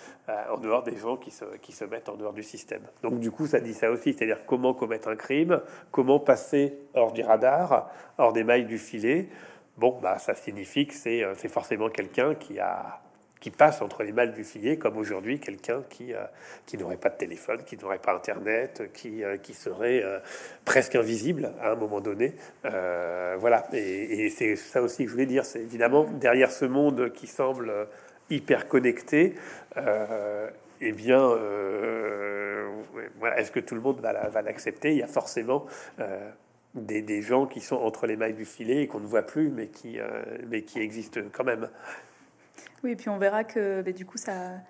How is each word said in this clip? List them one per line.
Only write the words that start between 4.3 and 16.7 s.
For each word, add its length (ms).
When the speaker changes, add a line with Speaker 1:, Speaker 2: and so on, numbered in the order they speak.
Speaker 1:
comment 280
commettre 340
un 80
crime, 460
comment 280
passer 580
hors 200
du 100
radar, 680
hors 160
des 100
mailles 220
du 120
filet. 520
Bon, 240
bah, 180
ça 160
signifie 520
que 60
c'est, 300
euh, 140
c'est 100
forcément 400
quelqu'un 480
qui 240
a, 400
qui 100
passe 320
entre 220
les 80
mailles 220
du 100
filet, 340
comme 200
aujourd'hui 420
quelqu'un 500
qui, 240
euh, 60
qui 100